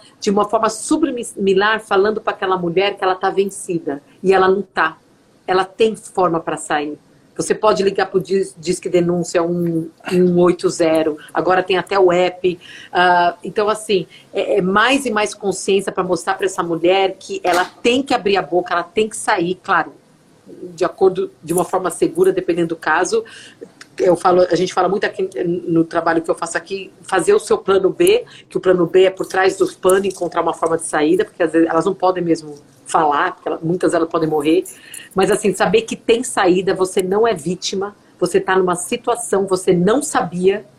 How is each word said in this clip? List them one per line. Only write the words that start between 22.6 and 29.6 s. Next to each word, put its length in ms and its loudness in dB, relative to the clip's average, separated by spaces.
do 60 -6
caso. 480 0
Eu 200 4
falo, 340 4
a 40 2
gente 200 -2
fala 140 2
muito 160 0
aqui 260 -4
no 400 0
trabalho 360 0
que 100 -6
eu 40 0
faço 240 -6
aqui, 420 -10
fazer 320 0
o 80 4
seu 160 0
plano 320 0
B, 380 2
que 80 -6
o 20 -2
plano 240 2
B 200 4
é 60 4
por 140 -8
trás 320 0
do 100 2